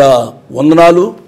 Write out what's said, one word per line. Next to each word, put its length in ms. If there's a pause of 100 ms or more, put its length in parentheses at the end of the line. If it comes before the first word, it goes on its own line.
(520)
వందనాలు. 760